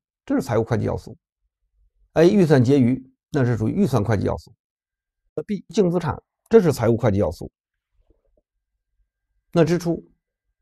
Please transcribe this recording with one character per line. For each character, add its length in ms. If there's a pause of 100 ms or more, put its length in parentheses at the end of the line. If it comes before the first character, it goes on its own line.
(260)
这 100
是 60
财 160
务 60
会 140
计 60
要 140
素。 200 (960)
A 160
预 160
算 160
结 180
余， 300 (200)
那 160
是 100
属 140
于 20
预 160
算 160
会 140
计 80
要 120
素。 160 (800)
那 100
B 260
净 200
资 80
产， 240 (280)
这 120
是 100
财 180
务 60
会 140
计 80
要 140
素。 200 (2000)
那 140
支 140
出， 320 (500)